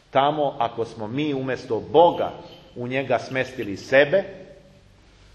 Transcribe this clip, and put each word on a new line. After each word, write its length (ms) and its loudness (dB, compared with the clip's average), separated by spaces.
Tamo, 480 2
ako 260 -2
smo 220 -8
mi 280 -4
umjesto 460 -4
Boga 520 4
u 120 -8
njega 300 0
smestili 580 -4
sebe, 480 4